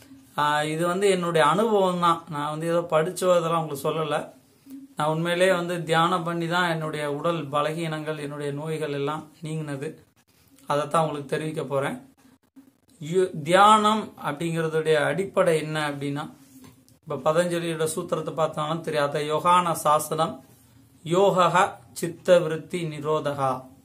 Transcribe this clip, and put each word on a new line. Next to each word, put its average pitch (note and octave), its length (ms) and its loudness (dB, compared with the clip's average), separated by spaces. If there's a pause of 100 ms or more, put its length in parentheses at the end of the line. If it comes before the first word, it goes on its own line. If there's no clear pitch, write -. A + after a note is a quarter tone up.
(380)
ஆ, D3 260 2
இது D#3 240 -2
வந்து F#3+ 220 2
என்னுடைய E3+ 380 4
அனுபவம் F#3+ 520 4
தான். E3+ 300 2
நான் D3 200 -6
வந்து D#3 180 -6
ஏதோ E3+ 120 0
படிச்சோ E3+ 580 2
இதெல்லாம் E3 240 0
உங்களுக்கு D3+ 280 -4
சொல்லல. D3+ 400 -2 (680)
நான் D3+ 120 0
உண்மையிலேயே F3 440 2
வந்து F3 320 -2
தியானம் E3 400 2
பண்ணி E3+ 240 -4
தான் F3 220 0
என்னுடைய D#3 420 -4
உடல் D3+ 380 -2
பலகீனங்கள், D#3 680 -4
என்னுடைய D3 320 -6
நோய்கள் D3+ 420 -6
எல்லாம் D3 340 -6 (140)
நீங்கினது. D3+ 640 -8 (600)
அதைத்தான் D3 360 0
உங்களுக்கு D3 360 -4
தெரிவிக்க D#3 260 -6
போறேன். C#3+ 380 -4 (1000)
யு-, F3 380 -2
தியானம் G#3 720 4 (120)
அப்படிங்கிறதுடைய D#3+ 720 0
அடிப்படை E3 600 2
என்ன D3+ 320 -4
அப்படின்னா, C#3+ 440 -6 (720)
இப்ப D3 260 0
பதஞ்சலியோட E3+ 640 -2
சூத்திரத்தை E3+ 380 -6
பார்த்தாலும் D#3 480 -2
தெரியும். D3+ 240 -2
"அத C#3+ 140 -2
யோகான E3 520 2
சாசனம் D#3 720 0 (600)
யோகஹ F3+ 680 4 (240)
சித்த F3 460 2
விருத்தி D#3+ 440 -4
நிரோதகா" C#3+ 800 -2 (220)